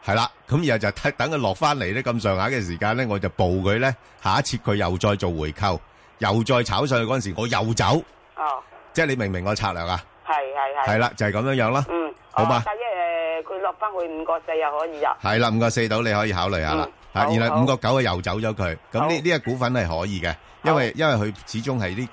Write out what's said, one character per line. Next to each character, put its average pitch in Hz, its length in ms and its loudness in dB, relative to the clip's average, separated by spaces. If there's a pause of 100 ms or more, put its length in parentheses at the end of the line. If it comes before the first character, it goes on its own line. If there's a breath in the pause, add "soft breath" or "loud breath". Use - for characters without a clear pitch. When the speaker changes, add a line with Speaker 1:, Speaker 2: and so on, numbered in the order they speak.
Speaker 1:
係 98 100 2
啦， 113 160 2 (180)
噉 156 180 2
然 131 80 4
後 113 40 0
就 104 100 0
睇， 139 280 -2
等 131 140 0
佢 160 80 -2
落 104 160 0
返 147 220 2
嚟 98 180 -2
呢， 127 80 -2
咁 117 180 -2
上 98 160 2
下 95 120 2
嘅 131 120 0
時 87 160 -4
間 104 200 0
呢， 127 120 -2
我 101 100 -2
就 92 120 -2
報 92 320 2
佢 98 160 2
呢， 131 160 2 (280 loud breath)
下 98 160 2
一 143 40 2
次 - 160 -4
佢 104 180 0
又 92 220 0
再 104 180 4
做 90 160 -2
回 78 200 -4
購， 92 280 -2 (380 loud breath)
又 110 260 2
再 123 180 4
炒 113 220 0
上 135 140 2
去 113 80 2
嗰 131 120 0
陣 120 60 -4
時， 95 120 -4
我 110 100 -2
又 113 280 0
走。 110 100 2 (520)
Speaker 2:
哦。 143 260 -4 (300)
Speaker 1:
即 165 100 2
係 160 40 2
你 135 100 0
明 107 120 0
唔 98 40 -2
明 90 120 -4
我 104 100 0
策 101 180 -2
略 87 100 -6
啊？ 90 180 -2 (260)
Speaker 2:
係， - 60 -2
係， 139 540 -2
係。 104 80 2
Speaker 1:
係 110 40 2
啦， 120 180 2
就 107 100 0
係 104 60 0
噉 104 60 -2 (120)
樣 135 40 0 (100)
樣 110 80 2
啦。 139 160 2
Speaker 2:
嗯， 165 260 -4 (160)
Speaker 1:
好 113 140 2
嘛？ 165 140 4
Speaker 2:
哦， 117 60 0
但 214 100 -4
係， 214 40 -10 (180)
呃， 165 460 -2
佢 190 180 -8
落 185 120 -2
返 214 180 -4
去 180 180 -4
五 160 160 -6
個 165 160 -2
四 165 160 -4
又 151 220 0
可 160 80 -2
以 160 140 -8
入。 139 60 0 (140)
Speaker 1:
係 110 200 2
啦， 117 100 4
五 110 80 0
個 117 120 4
四 113 180 0
到 110 140 0
你 113 100 0
可 104 140 2
以 107 60 0
考 92 160 0
慮 90 140 0
下 78 120 0
啦。 80 140 -2 (260)
Speaker 2:
嗯， 98 80 2
Speaker 1:
啊， 139 40 2
Speaker 2:
好， 147 100 2
Speaker 1:
然 117 140 2
後 151 120 2
五 127 40 4
個 131 100 2
九 120 220 2
啊 131 40 2
又 90 200 0
走 90 160 -2
咗 110 160 -2
佢。 87 220 -2 (160)
Speaker 2:
好。 113 80 0
Speaker 1:
噉 151 80 2
呢， 165 120 0
呢 165 180 2
個 120 120 -4
股 127 60 0
份 123 160 0
係 113 160 0 (120)
可 90 60 -2
以 101 140 -4
嘅， 82 140 -2 (280 loud breath)
因 156 120 2
為， 135 140 2
Speaker 2:
好。 - 60 -4
Speaker 1:
因 160 140 2
為 139 60 4 (180)
佢 - 20 -8 (120)
始 110 160 -6
終 131 160 -2
係 92 160 -2
啲 120 180 -6